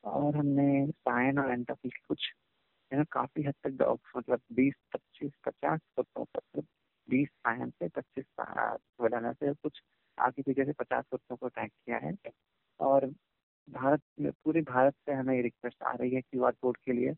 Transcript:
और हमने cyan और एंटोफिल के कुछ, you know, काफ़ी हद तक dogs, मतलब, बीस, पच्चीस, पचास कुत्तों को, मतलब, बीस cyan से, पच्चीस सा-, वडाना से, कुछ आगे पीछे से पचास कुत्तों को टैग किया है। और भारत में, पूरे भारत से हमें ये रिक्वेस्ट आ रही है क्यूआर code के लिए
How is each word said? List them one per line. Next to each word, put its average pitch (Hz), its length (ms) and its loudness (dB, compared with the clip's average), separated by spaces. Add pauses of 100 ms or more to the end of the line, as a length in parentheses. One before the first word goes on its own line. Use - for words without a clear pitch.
और 143 320 0
हमने 139 540 4
cyan 131 480 2
और 135 120 0
एंटोफिल 123 400 -4
के - 180 -18
कुछ, - 240 -4 (580)
you 139 100 0
know, 151 120 0
काफ़ी 131 300 -2
हद 143 120 -2 (100)
तक 139 60 -2
dogs, 131 460 0
मतलब, 123 240 0 (120)
बीस, 131 220 4 (180)
पच्चीस, - 400 -10 (120)
पचास 156 360 -2 (160)
कुत्तों 123 280 -4
को, - 140 -8
मतलब, - 280 -8 (440)
बीस 139 180 2
cyan 123 420 -4
से, 175 180 -6
पच्चीस - 360 -8
सा-, - 560 -4 (200)
वडाना 117 320 0
से, 143 220 -2
कुछ - 280 -8 (360)
आगे 127 240 0
पीछे 135 220 0
से 147 80 -2
पचास 127 380 -4
कुत्तों 127 260 -8
को 127 120 -8
टैग 113 200 -6
किया - 280 -8
है। 151 180 -4 (680)
और 139 260 4 (640)
भारत 139 320 0 (180)
में, 143 120 0
पूरे 156 280 0
भारत 135 340 4
से - 180 -6
हमें 131 240 0
ये 123 60 2
रिक्वेस्ट 120 400 -6
आ 127 100 0
रही 123 180 -2
है 127 100 0
क्यूआर 123 320 0 (100)
code 123 140 2
के - 160 -6
लिए 127 260 0